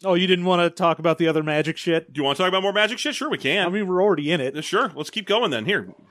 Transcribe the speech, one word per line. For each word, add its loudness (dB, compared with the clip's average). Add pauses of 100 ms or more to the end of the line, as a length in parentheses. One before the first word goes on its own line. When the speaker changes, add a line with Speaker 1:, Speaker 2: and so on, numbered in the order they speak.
Speaker 1:
Oh, 2
you 2
didn't 2
wanna 4
talk 0
about 0
the 2
other 2
magic -2
shit? -2
Speaker 2:
Do -6
you 0
wanna 2
talk 2
about 0
more 0
magic 2
shit? -4
Sure, -6
we -2
can. 0
Speaker 1:
I 0
mean, -2
we're 0
already 2
in 2
it. -4
Speaker 2:
Uh, -6
sure, -2
let's -10
keep -8
going 2
then. -4
Here, -2 (180)